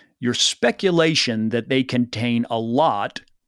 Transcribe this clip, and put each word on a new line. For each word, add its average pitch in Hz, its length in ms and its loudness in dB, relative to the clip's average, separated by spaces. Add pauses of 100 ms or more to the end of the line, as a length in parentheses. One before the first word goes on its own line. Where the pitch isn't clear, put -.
(200)
your 120 140 0
speculation 160 1120 0
that 113 200 -4
they 131 140 2
contain 120 680 -2
a 117 120 -2
lot 117 640 0 (260)